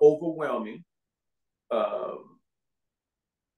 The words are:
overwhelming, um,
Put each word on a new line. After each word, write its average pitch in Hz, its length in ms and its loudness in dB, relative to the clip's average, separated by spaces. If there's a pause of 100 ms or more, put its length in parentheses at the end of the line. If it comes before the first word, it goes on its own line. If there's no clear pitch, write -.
overwhelming, 147 800 2 (840)
um, - 680 -4 (1200)